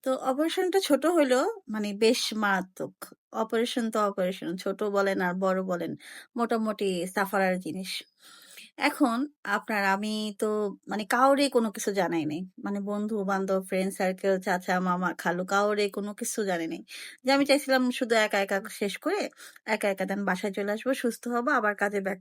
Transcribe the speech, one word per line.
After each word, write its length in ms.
তো 100
অপারেশনটা 680
ছোট 260
হইলেও 640
মানে 260
বেশ 400
মারাত্মক। 720
অপারেশন 600
তো 80
অপারেশন, 580
ছোট 260
বলেন 380
আর 120
বড় 300
বলেন, 320
মোটামুটি 720
সাফারার 520
জিনিস। 440
এখন 500
আপনার 420
আমি 540
তো 360
মানে 180
কাউরে 440
কোনো 220
কিছু 220
জানাই 320
নাই। 200
মানে 160
বন্ধু-বান্ধব, 880
ফ্রেন্ড 260
সার্কেল, 460
চাচা, 400
মামা, 340
খালু 320
কাউরে 440
কোনো 240
কিছু 320
জানাই 220
নাই। 160
যে 80
আমি 140
চাইছিলাম 460
শুধু 240
একা, 240
একা 300
শেষ 280
করে 320
একা, 240
একা 160
then 200
বাসায় 280
চলে 180
আসবো, 220
সুস্থ 340
হবো, 240
আবার 240
কাজে 260
ব্যাক 200